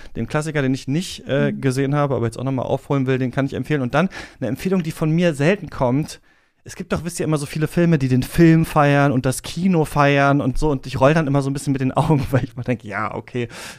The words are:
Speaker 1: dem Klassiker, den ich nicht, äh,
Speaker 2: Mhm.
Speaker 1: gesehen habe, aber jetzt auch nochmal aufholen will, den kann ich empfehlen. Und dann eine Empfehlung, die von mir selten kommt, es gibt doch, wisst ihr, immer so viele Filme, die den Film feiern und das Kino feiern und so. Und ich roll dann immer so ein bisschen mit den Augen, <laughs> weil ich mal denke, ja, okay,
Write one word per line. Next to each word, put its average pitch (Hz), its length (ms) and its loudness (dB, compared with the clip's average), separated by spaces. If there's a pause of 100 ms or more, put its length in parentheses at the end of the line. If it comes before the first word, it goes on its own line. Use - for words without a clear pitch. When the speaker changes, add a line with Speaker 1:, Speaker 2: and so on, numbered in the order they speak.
(160)
Speaker 1:
dem 117 100 -4
Klassiker, 151 340 -2
den 131 140 0
ich 127 120 -8
nicht, 170 400 -4
äh, 143 260 0
Speaker 2:
Mhm. - 100 -8
Speaker 1:
gesehen 135 320 0
habe, 143 220 0
aber 117 100 0
jetzt 113 120 -6
auch - 60 -6
nochmal 135 220 -2
aufholen 135 400 -2
will, 131 100 2
den 127 140 -2
kann 135 160 -2
ich - 80 -8
empfehlen. 139 260 -2
Und 123 140 -2
dann 170 160 2 (280)
eine 123 100 -6
Empfehlung, 185 340 -2
die 160 80 -8
von 156 200 -2
mir 170 220 2
selten 151 380 -2
kommt, 135 500 -2 (420)
es - 140 -16
gibt - 160 -10
doch, 160 120 -4
wisst 175 140 -8
ihr, 160 60 -4
immer 151 140 0
so 143 80 -6
viele 156 220 0
Filme, 170 280 4
die 131 120 0
den 127 140 2
Film 165 440 6
feiern 143 460 4
und 123 120 0
das 131 180 -2
Kino 170 440 0
feiern 143 560 4
und 127 160 -2
so. 156 120 2
Und 135 160 -4
ich 123 140 -6
roll 139 140 6
dann 160 120 2
immer 139 140 2
so 135 80 -2
ein 139 60 -2
bisschen 143 180 -2
mit 123 80 -2
den 131 100 0
Augen, 143 360 2
<laughs> - 40 -8
weil 123 140 0
ich - 100 -10
mal 120 100 -10
denke, 123 220 -4
ja, 104 280 -6
okay, 120 340 -6 (300)